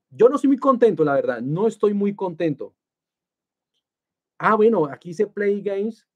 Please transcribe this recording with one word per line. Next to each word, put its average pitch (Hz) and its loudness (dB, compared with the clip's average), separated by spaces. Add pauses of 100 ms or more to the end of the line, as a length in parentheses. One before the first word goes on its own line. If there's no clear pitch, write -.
(120)
Yo 202 4
no 285 0
estoy 269 0
muy 269 2
contento, 226 2
la 143 2
verdad, 123 -2
no 156 -2
estoy 208 -2
muy 202 -2
contento. 165 -6 (1600)
Ah, 196 2
bueno, 214 2
aquí 139 -14
dice 175 -4
Play 202 -4
Games, 202 -8